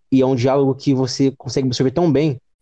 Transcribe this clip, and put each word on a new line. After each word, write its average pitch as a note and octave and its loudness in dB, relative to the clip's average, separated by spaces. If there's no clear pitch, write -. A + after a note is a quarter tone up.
e C3 4
é B2+ 2
um C3 0
diálogo C3+ 2
que C3+ -4
você C3 0
consegue C3 -4
absorver B2+ -2
tão E3+ 0
bem C#3 0